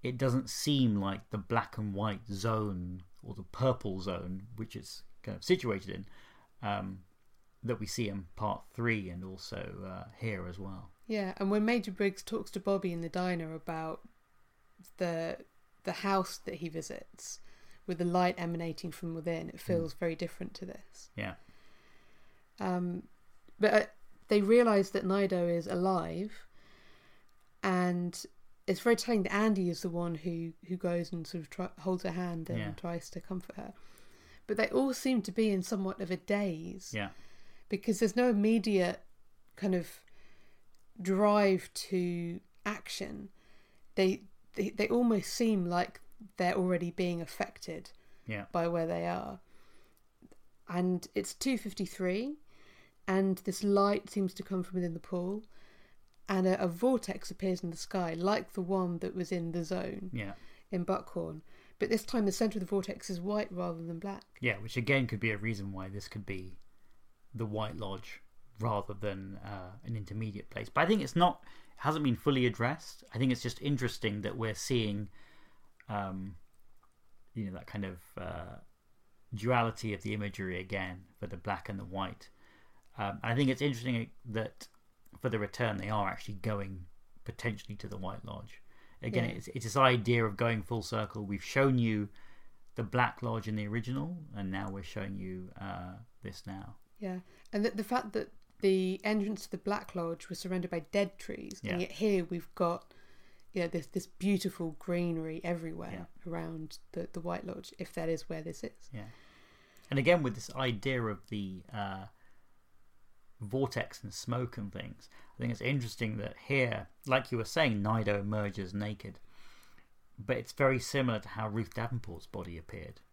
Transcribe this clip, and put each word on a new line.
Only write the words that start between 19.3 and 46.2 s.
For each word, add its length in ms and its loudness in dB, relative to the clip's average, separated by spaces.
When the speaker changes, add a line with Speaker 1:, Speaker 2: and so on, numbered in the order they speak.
Speaker 2:
it 100 -12
feels 360 0
Speaker 1:
Mm. 20 -12
Speaker 2:
very 180 0
different 400 -6
to 120 -10
this. 480 -14
Speaker 1:
Yeah. 200 -4
Speaker 2:
Um, 480 0
but, 140 8
uh, 120 8
they 140 6
realise 500 8
that 140 2
Nido 420 4
is 180 2
alive, 840 0
and 640 2
it's 120 2
very 160 6
telling 280 2
that 100 0
Andy 360 4
is 120 -4
the 80 -2
one 260 0
who, 380 -4
who 100 -2
goes 340 0
and 140 -4
sort 180 -6
of 60 -14
try, 200 -4
holds 240 0
her 80 0
hand 380 -2
and 100 0
Speaker 1:
Yeah. 120 -4
Speaker 2:
tries 400 -6
to 100 -8
comfort 340 -6
her. 180 -10
But 100 0
they 120 4
all 240 4
seem 300 2
to 80 -4
be 180 4
in 140 2
somewhat 380 -2
of 100 -2
a 60 0
daze. 760 -2
Speaker 1:
Yeah. 160 -2
Speaker 2:
Because 300 2
there's 160 4
no 140 6
immediate 760 4
kind 200 2
of 260 -4
drive 720 6
to 680 0
action. 640 -6
They, 280 4
they, 160 0
they 180 0
almost 460 4
seem 320 4
like 360 0